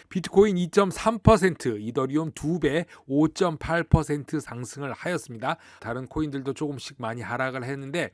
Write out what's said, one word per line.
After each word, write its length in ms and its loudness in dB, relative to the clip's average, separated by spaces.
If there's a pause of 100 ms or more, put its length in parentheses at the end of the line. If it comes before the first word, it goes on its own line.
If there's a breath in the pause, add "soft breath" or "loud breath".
비트코인 500 4
이점삼 640 2
퍼센트, 560 4
이더리움 560 -2
두 240 -2
배, 260 0 (220 loud breath)
오점팔 800 0
퍼센트 540 2
상승을 540 -10
하였습니다. 640 -6 (220 loud breath)
다른 260 -8
코인들도 480 -4
조금씩 460 -8
많이 240 -8
하락을 400 -6
했는데 500 -6